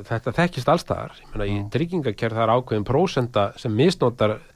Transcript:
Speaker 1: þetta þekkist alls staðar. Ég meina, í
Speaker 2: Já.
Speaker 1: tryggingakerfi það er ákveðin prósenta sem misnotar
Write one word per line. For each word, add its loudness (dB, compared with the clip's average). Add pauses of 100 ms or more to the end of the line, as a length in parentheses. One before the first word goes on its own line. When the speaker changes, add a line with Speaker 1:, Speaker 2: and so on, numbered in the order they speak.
Speaker 1:
þetta -4
þekkist -2
alls 2
staðar. -6
Ég -14
meina, -4
í -2
Speaker 2:
Já. -6
Speaker 1:
tryggingakerfi -2
það 2
er 4
ákveðin 0
prósenta 0
sem -2
misnotar 2 (160)